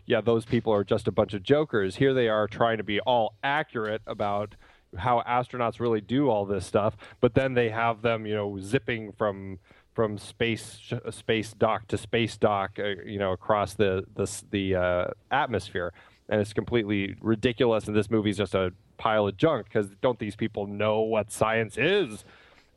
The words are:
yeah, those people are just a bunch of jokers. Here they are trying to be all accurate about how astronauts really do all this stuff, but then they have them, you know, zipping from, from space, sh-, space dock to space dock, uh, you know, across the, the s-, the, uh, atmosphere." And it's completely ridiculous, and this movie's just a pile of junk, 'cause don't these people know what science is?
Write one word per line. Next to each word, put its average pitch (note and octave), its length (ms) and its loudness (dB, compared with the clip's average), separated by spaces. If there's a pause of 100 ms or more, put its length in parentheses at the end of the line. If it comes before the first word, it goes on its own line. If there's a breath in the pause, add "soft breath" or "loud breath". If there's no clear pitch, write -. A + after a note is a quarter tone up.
yeah, A2+ 160 2
those A2+ 240 2
people A2+ 280 2
are G2+ 100 4
just A2 240 0
a A2+ 40 0
bunch G2+ 220 2
of G2 100 -6
jokers. A#2+ 540 2
Here C3+ 160 4
they B2+ 140 2
are G#2+ 200 2
trying A2+ 300 2
to G#2+ 60 -6
be G2+ 180 -2
all A#2+ 420 2
accurate B2 640 -4
about G#2 480 -4 (420 soft breath)
how A#2+ 300 2
astronauts A#2+ 520 -2
really A#2 220 0
do B2+ 280 0
all G#2 160 2
this F#2+ 200 -2
stuff, G#2+ 320 0 (240 loud breath)
but A#2+ 140 2
then C3+ 180 2
they A#2+ 160 2
have A2+ 320 -2
them, A2+ 240 0
you G#2 100 -4
know, G2+ 240 -4
zipping A2 520 -4
from, G2 480 -4 (340 soft breath)
from G#2 240 0
space, - 640 -4
sh-, - 120 -10 (180)
space A2 420 -2
dock G#2+ 340 0
to - 100 -2
space A#2 400 -2
dock, G2+ 420 0
uh, G2+ 160 -4 (100)
you G#2 140 -8
know, G2 120 0
across G2+ 440 0
the, F#2+ 280 2 (120)
the G#2 80 -2
s-, - 280 -6
the, F#2+ 240 0
uh, F2+ 320 2 (240)
atmosphere." G2+ 640 -2 (340 loud breath)
And G#2+ 140 2
it's G#2 120 -4
completely G#2 680 -2
ridiculous, A2+ 640 2
and G#2+ 80 -4
this G#2+ 160 2
movie's G#2 260 2
just G2+ 160 -2
a F#2 200 0 (240)
pile G#2+ 300 2
of F#2+ 100 -4
junk, C#3+ 340 2
'cause G#2 180 0 (120)
don't B2+ 180 0
these G#2+ 160 -6
people G#2+ 320 -4
know G#2+ 320 0
what A2 320 0
science A2+ 460 0
is? C#3+ 480 0 (520 loud breath)